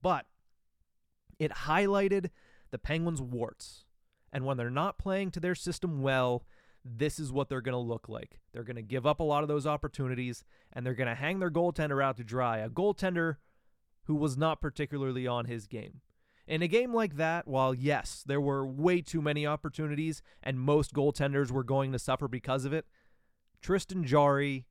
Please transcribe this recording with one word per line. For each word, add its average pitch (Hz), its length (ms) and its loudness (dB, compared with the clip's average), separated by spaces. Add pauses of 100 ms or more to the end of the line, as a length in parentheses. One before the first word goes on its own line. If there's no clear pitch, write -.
But 165 260 2 (1120)
it 156 120 0
highlighted 196 800 2 (420)
the 123 80 -6
Penguins' 165 420 -2
warts. 120 640 -8 (480)
And 131 120 -2
when 135 120 0
they're 120 120 -2
not 156 280 -2
playing 190 340 -2
to - 80 -6
their 180 160 0
system 165 460 -4
well, 127 440 2 (380)
this 131 360 -2
is 143 120 -4
what 135 180 0
they're 131 120 -4
gonna 123 180 -2
look 117 300 -4
like. 113 300 -12 (120)
They're 120 120 -10
gonna 117 180 -10
give 117 240 -2
up 147 140 4
a 170 40 0
lot 147 200 2
of 151 60 -2
those 147 180 0
opportunities, 127 760 -4 (300)
and 123 120 -6
they're 127 80 0
gonna 120 220 -2
hang 156 240 -2
their 180 120 0
goaltender 151 520 2
out 135 140 0
to 123 60 -8
dry, 117 360 0
a 110 100 -4
goaltender 175 680 0 (680)
who 151 120 0
was 143 220 2
not 156 240 2
particularly 135 680 -4
on 120 180 0
his 117 220 -8
game. 110 340 -12 (460)
In 160 140 0
a 175 60 2
game 233 260 4
like 208 240 2
that, 160 280 0
while 131 280 4
yes, 131 520 -2
there 139 140 0
were 139 260 0
way 160 360 2
too 165 200 -4
many 147 240 0
opportunities 151 760 -4 (200)
and 131 160 -4
most 143 360 4
goaltenders 139 580 2
were 131 120 0
going 135 280 0
to 127 80 -2
suffer 131 300 -2
because 127 340 -2
of 135 80 -2
it, 156 140 -2 (760)
Tristan 185 440 -2
Jarry 139 640 4